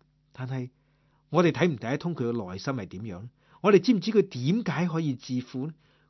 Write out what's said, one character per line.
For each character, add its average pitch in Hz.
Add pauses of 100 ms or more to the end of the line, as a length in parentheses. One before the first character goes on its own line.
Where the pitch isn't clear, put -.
(320)
但 127
係 127 (580)
我 165
哋 170
睇 165
唔 160
睇 113
得 147
通 170
佢 117
嘅 107
內 95
心 135
係 113
點 92
樣？ 104 (320)
我 202
哋 196
知 233
唔 190
知 220
佢 214
點 160 (100)
解 165
可 160
以 156
致 123
富 131
呢？ 165 (340)